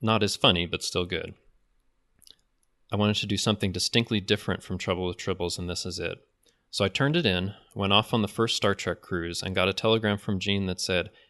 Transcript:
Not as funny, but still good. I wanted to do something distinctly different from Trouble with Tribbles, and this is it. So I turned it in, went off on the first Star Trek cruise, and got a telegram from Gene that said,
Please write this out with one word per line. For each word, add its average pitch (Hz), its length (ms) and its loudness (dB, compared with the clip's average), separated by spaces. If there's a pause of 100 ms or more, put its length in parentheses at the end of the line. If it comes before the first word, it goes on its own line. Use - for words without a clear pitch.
Not 110 200 4
as 101 140 0
funny, 87 300 4
but - 160 -4
still 90 240 -2
good. 85 260 -6 (1600)
I 104 40 0
wanted 104 200 4
to - 100 -2
do 101 100 0
something 104 340 0
distinctly 110 500 0
different 98 440 -2
from 92 120 -6
Trouble 90 300 -2
with 90 100 -4
Tribbles, 87 440 -4
and 87 100 -6
this 90 160 -6
is 90 140 -8
it. 87 260 -8 (460)
So - 120 0
I 98 40 4
turned 139 260 2
it 170 100 2
in, 95 300 0 (180)
went 101 200 0
off 107 200 4
on 113 100 4
the 101 40 0
first 113 300 0
Star 101 180 2
Trek - 260 -4
cruise, 85 440 -6
and 95 100 -4
got 92 140 4
a 95 40 2
telegram 110 460 2
from 101 220 -2
Gene 98 260 0
that 90 140 -4
said, 90 300 0 (200)